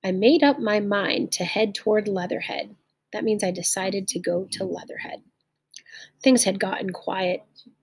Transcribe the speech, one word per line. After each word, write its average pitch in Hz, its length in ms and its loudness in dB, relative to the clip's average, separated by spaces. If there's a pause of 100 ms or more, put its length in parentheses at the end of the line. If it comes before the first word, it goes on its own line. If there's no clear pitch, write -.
I 190 80 0
made 233 300 6
up 285 180 4
my 214 200 2
mind 202 520 0
to 180 120 -2
head 202 300 0
toward 214 320 0
Leatherhead. 190 680 -6 (360)
That 208 120 -4
means 214 180 0
I 185 80 0
decided 190 580 -2
to - 100 -4
go 175 340 -2
to - 120 -6
Leatherhead. - 580 -10 (1000)
Things 254 220 6
had 196 160 0
gotten 190 300 -4
quiet. 190 520 -4 (400)